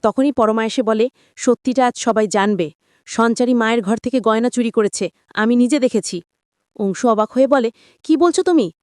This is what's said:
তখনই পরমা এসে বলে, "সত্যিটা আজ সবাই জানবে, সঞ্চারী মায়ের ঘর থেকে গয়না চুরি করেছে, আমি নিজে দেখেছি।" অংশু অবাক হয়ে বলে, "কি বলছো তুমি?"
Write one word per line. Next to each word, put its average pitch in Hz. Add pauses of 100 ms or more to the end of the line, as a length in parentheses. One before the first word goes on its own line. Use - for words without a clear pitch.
তখনই 269
পরমা 226
এসে 226
বলে, 220 (300)
"সত্যিটা 254
আজ 247
সবাই 214
জানবে, 196 (420)
সঞ্চারী 233
মায়ের 233
ঘর 202
থেকে 247
গয়না 226
চুরি 233
করেছে, 208 (280)
আমি 226
নিজে 247
দেখেছি।" 226 (600)
অংশু 196
অবাক 214
হয়ে 262
বলে, 247 (360)
"কি 311
বলছো 349
তুমি?" 330 (160)